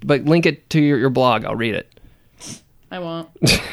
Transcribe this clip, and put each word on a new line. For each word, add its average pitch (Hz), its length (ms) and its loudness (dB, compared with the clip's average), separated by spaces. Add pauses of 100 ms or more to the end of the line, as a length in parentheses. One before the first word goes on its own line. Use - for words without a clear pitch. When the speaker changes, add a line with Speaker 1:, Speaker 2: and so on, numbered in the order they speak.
Speaker 1:
but 139 200 0
link 165 220 4
it 147 240 -2
to 160 100 2
your, 147 180 4
your 131 120 2
blog. 123 340 2
I'll 104 100 -4
read 113 220 -2
it. 90 100 -8 (1080)
Speaker 2:
I 185 60 -12
won't. 165 380 -10
<laughs> - 100 0 (260)